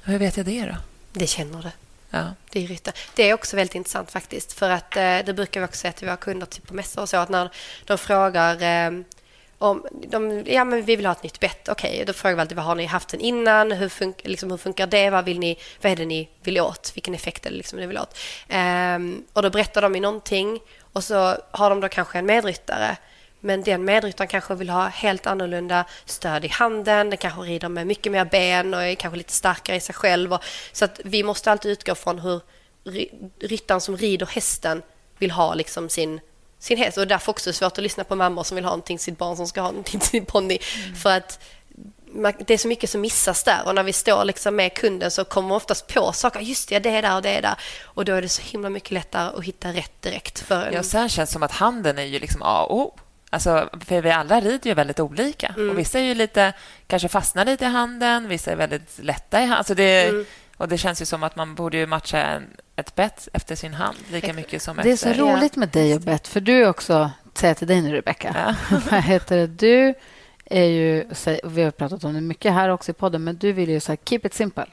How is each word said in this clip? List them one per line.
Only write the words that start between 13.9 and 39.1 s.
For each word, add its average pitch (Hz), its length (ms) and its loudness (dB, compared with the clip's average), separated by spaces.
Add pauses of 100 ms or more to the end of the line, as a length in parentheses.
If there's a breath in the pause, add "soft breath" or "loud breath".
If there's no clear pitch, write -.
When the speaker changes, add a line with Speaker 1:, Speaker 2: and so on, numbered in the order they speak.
Speaker 2:
liksom, 190 280 -6
hur 180 60 -6
funkar 190 300 -4
det? 202 220 4
Vad 185 160 2
vill 175 140 -2
ni, 170 200 -2 (220 loud breath)
vad 202 100 4
är 180 40 2
det 165 100 -4
ni 160 240 -6 (140)
vill 185 160 0
åt? - 360 -2
Vilken - 180 -8
effekt - 320 -10
är - 40 -8
det, - 80 -10
liksom, 185 220 -12
ni 180 80 -8
vill 196 100 -8
åt?" - 200 -8 (320 loud breath)
Ehm, 180 760 0 (100)
och 208 100 2
då 196 60 4
berättar 208 320 2
de 196 140 2
ju 185 60 -2
någonting, 208 580 -2 (340 soft breath)
och 190 100 -4
så 190 340 2 (140)
har 208 180 4
de 196 120 2
då 190 80 -2
kanske 180 300 -2
en 180 60 -4
medryttare, 196 720 0 (420 soft breath)
men 196 240 -2
den 185 220 0
medryttaren 196 420 2
kanske 190 280 -2
vill 180 140 -8
ha 185 180 2
helt 190 400 -2
annorlunda 175 580 0 (200 loud breath)
stöd 156 400 -4
i - 20 -4
handen, 214 640 2
den 196 80 -2
kanske 180 240 -6
rider 170 280 -6
med 170 180 -4
mycket 202 240 -2
mer 185 140 2
ben 180 480 2
och 180 100 -2
är 180 120 -2
kanske 175 220 -8
lite - 160 -8
starkare 185 420 0
i 180 40 -2
sig - 160 -8
själv. 180 380 2
Och, 175 100 -2 (280 loud breath)
så - 140 2
att 190 180 -8
vi 202 200 0
måste 208 280 0
alltid 208 200 2
utgå 190 240 -4
från 175 240 -4
hur 175 220 -2 (420 soft breath)
ry-, 196 260 -8 (300)
ryttaren 202 420 -2
som 190 160 -6
rider 190 280 0
hästen 165 560 -2 (360)
vill 185 140 -2
ha, 165 220 2
liksom, 160 360 -6
sin 156 300 -2 (400)
sin 233 180 -2
häst. 214 200 -2
Och 196 100 0
därför 196 240 2
också 180 220 -4
svårt 185 240 0
att 202 60 -4
lyssna 202 200 -6
på 196 120 -4
mammor 180 280 0
som 190 120 -6
vill 180 100 -4
ha 180 60 0
någonting 170 260 -6
till - 60 -8
sitt 170 140 -8